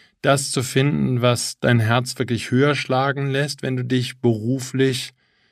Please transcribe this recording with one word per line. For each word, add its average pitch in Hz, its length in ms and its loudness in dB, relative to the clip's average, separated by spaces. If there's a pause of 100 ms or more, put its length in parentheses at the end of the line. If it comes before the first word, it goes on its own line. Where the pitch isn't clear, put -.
(220)
das 143 300 2
zu 131 120 -2
finden, 135 580 0
was 120 380 0
dein 120 200 4
Herz 120 380 0
wirklich 117 340 -4
höher 139 240 4
schlagen 135 520 -2
lässt, 143 340 -4
wenn 131 140 -4
du 127 80 -4
dich 127 360 -2
beruflich 127 920 0 (400)